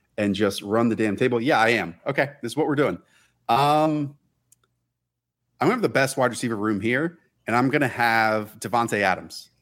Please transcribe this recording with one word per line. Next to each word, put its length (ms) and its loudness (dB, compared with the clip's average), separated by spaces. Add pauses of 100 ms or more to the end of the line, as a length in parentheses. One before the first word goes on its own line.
(180)
and 180 0
just 260 -2
run 280 0
the 60 0
damn 200 0
table? 240 0
Yeah, 180 2
I 120 4
am. 260 0 (100)
Okay, 260 -2 (100)
this 100 -8
is 60 -6
what 100 0
we're 80 -2
doing. 240 0 (480)
Um, 720 2 (1400)
I'm 80 2
gonna 40 4
have 100 -2
the 80 0
best 280 0
wide 140 2
receiver 260 -4
room 240 -2
here, 380 -2 (280)
and 80 -2
I'm 140 2
gonna 180 0
have 720 0
Davante 400 -2
Adams. 520 -2 (100)